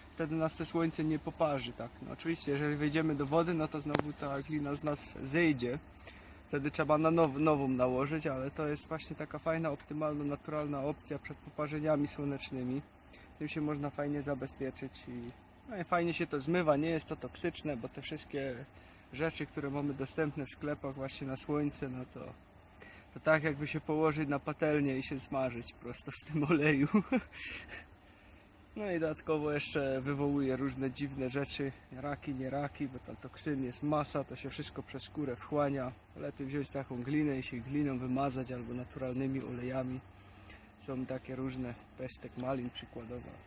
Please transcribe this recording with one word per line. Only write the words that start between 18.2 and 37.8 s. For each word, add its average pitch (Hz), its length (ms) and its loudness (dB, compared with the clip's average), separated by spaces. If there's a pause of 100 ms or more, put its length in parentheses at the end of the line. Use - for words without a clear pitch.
rzeczy, 156 340 -2
które 143 240 -4
mamy 143 240 0
dostępne 139 520 -2
w - 40 -10
sklepach 147 440 -4
właśnie 135 320 -6
na 131 100 -2
słońce, 147 520 0
no 127 160 -6 (100)
to, 123 60 -10 (960)
to 127 60 -10
tak 156 240 6
jakby 147 220 0
się 151 140 -2
położyć 156 480 2
na 143 100 2
patelnię 147 600 2
i 135 40 -2
się 135 180 -4
smażyć 127 520 -2
prosto - 380 -10
w - 140 -10
tym 151 200 2
oleju. 147 480 6
<laughs> 208 100 6 (1700)
No 208 140 -2
i 170 100 2
dodatkowo 156 520 2
jeszcze 139 480 2
wywołuje 143 560 2
różne 131 340 0
dziwne 135 400 -2
rzeczy, 139 420 0 (200)
raki, 139 420 -4
nie 131 160 -4
raki, 143 380 -2
bo 127 100 -8
tam 117 180 -12
toksyn 135 480 -4
jest 123 180 -4
masa, 147 420 2
to 127 120 -10
się 135 140 -8
wszystko 143 320 -8
przez - 200 -8
skórę 135 340 -4
wchłania. 139 560 0 (240)
Lepiej 143 300 -6
wziąć 139 220 -2
taką 131 340 -4
glinę 143 360 2
i 127 40 -4
się 127 140 -6
gliną 135 420 0